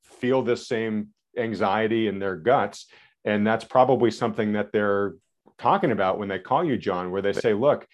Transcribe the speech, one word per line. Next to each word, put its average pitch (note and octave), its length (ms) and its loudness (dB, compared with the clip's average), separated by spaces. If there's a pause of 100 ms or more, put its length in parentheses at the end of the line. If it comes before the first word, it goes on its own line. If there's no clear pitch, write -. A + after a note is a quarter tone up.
feel B2+ 380 0
this A#2 260 -2
same A2 420 -4 (280)
anxiety A2 720 0
in G2 120 -4
their G2 160 -4
guts. G#2 520 0 (360)
And G#2 240 0
that's A2 160 0
probably B2+ 480 4
something G#2+ 420 -4
that G#2 200 -4
they're G2+ 400 0 (440)
talking E3 340 2
about F#2+ 280 0
when G#2 80 -6
they F#2+ 120 -4
call C#3+ 260 0
you, C#3 120 0
John, F2+ 340 -4
where G2 100 -2
they G2+ 120 0
say, A2 200 0
"Look, B2 400 0